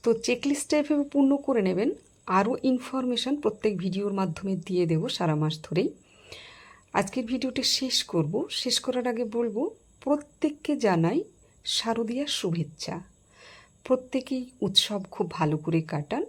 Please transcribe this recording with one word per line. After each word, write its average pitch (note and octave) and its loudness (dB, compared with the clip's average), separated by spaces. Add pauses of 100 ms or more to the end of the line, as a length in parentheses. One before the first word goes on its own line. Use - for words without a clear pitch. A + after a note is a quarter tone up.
তো A#3 4 (160)
চেকলিস্টটা C#4+ 0
এভাবে D4 2
পূর্ণ C#4 6 (140)
করে A#3+ 4
নেবেন। F#3+ 2 (480)
আরও G3+ 4 (200)
ইনফরমেশন B3+ -2 (100)
প্রত্যেক G#3+ 0 (100)
ভিডিওর G3 -2
মাধ্যমে F#3+ -2 (140)
দিয়ে F3+ 2
দেব D#3+ 2 (140)
সারা D#3+ 2
মাস D#3+ 0 (100)
ধরেই। G#3+ 0 (1080)
আজকের G3+ -2
ভিডিওটি B3+ -2 (140)
শেষ C4 -2 (140)
করব। D#3+ 2 (280)
শেষ A#3 0 (100)
করার B3 -2
আগে A#3 -2 (100)
বলবো, A#3 0 (420)
প্রত্যেককে D4 0 (120)
জানাই F3+ 4 (560)
শারদীয়া A#3 -2 (120)
শুভেচ্ছা। E3+ -4 (920)
প্রত্যেকেই B3+ -2 (220)
উৎসব G3 2 (120)
খুব G3+ 0 (120)
ভালো D#3 2
করে E3 2 (100)
কাটান D#3+ -4